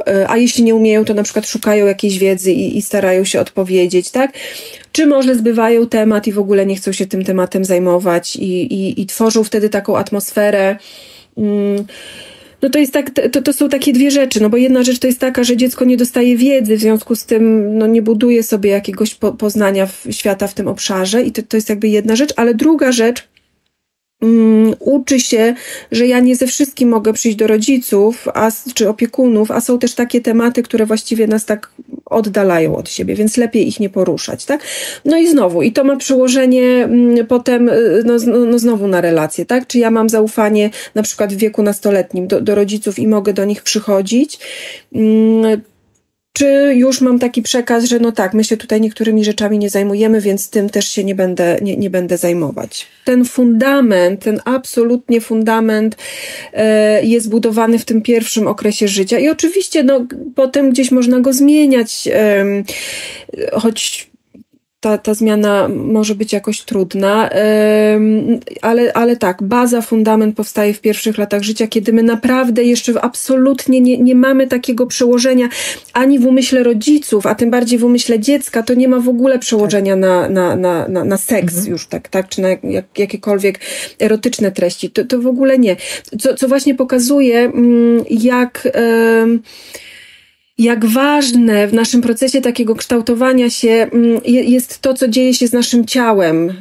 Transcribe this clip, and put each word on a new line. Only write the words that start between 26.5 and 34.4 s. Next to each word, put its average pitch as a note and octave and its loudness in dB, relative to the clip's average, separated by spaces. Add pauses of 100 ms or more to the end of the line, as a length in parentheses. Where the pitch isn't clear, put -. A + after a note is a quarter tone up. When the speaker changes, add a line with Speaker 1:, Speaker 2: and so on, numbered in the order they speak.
Speaker 1:
mogę A3 2
przyjść G#3+ -2
do G#3+ 0
rodziców, A3 0
a A3 0
s-, A3 -4 (100)
czy G#3+ 0
opiekunów, A3 0
a A3+ -2
są B3 0
też B3 -2
takie B3 -2
tematy, A#3 0
które A3 -2
właściwie A3 -2
nas G#3+ 0
tak G#3+ -6 (360)
oddalają F#3+ 0
od - -8
siebie, F#3+ -6
więc G#3+ -2
lepiej A#3 0
ich G#3+ -8
nie G3 -2
poruszać, - -4